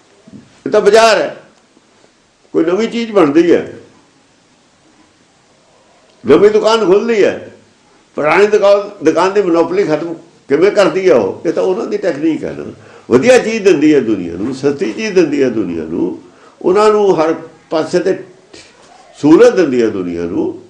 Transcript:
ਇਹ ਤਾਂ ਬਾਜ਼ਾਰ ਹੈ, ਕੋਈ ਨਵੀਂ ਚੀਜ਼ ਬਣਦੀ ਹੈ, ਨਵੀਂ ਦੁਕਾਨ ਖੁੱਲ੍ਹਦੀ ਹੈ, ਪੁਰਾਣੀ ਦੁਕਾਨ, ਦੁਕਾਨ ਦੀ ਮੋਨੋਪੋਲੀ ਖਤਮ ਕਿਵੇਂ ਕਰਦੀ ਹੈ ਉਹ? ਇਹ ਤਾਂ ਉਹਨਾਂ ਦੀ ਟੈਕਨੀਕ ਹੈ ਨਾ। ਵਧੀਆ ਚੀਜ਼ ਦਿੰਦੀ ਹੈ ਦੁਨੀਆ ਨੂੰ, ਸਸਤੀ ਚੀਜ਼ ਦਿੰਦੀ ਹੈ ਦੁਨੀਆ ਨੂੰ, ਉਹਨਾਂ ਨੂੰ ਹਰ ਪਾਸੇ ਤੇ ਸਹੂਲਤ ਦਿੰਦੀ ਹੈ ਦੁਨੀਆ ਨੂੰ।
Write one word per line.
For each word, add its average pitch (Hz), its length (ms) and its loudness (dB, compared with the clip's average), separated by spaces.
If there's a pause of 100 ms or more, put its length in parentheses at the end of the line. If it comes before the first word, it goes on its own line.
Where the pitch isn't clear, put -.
(360)
ਇਹ - 360 -14
ਤਾਂ 208 100 2
ਬਾਜ਼ਾਰ 208 400 4
ਹੈ, 151 160 -8 (1160)
ਕੋਈ 160 120 0
ਨਵੀਂ 196 220 -2
ਚੀਜ਼ 226 240 -8
ਬਣਦੀ 165 420 2
ਹੈ, - 200 -2 (2500)
ਨਵੀਂ 175 220 6
ਦੁਕਾਨ 214 360 2
ਖੁੱਲ੍ਹਦੀ 208 380 2
ਹੈ, - 320 -4 (600)
ਪੁਰਾਣੀ 165 320 2
ਦੁਕਾਨ, 202 580 0
ਦੁਕਾਨ 170 280 0
ਦੀ 208 80 2
ਮੋਨੋਪੋਲੀ 170 420 0
ਖਤਮ 160 300 -4 (340)
ਕਿਵੇਂ 151 240 2
ਕਰਦੀ 185 380 0
ਹੈ 156 60 4
ਉਹ? 98 300 -2
ਇਹ 160 80 -2
ਤਾਂ 180 100 -2
ਉਹਨਾਂ 185 220 -4
ਦੀ 208 120 -6
ਟੈਕਨੀਕ 156 460 -4
ਹੈ 76 140 -10
ਨਾ। 73 140 -14 (400)
ਵਧੀਆ 226 260 4
ਚੀਜ਼ 214 260 -2
ਦਿੰਦੀ 151 320 4
ਹੈ 139 40 4
ਦੁਨੀਆ 95 340 -4
ਨੂੰ, 113 220 -8
ਸਸਤੀ 143 380 -4
ਚੀਜ਼ 214 200 -6
ਦਿੰਦੀ 147 300 2
ਹੈ 131 60 2
ਦੁਨੀਆ 90 340 -6
ਨੂੰ, - 380 -6 (400)
ਉਹਨਾਂ 208 280 2
ਨੂੰ 196 320 2
ਹਰ 160 140 -2 (340)
ਪਾਸੇ 160 300 -4
ਤੇ 185 240 -4 (1000)
ਸਹੂਲਤ 226 320 6
ਦਿੰਦੀ 143 280 0
ਹੈ 113 60 2
ਦੁਨੀਆ 87 340 -6
ਨੂੰ। 131 480 -6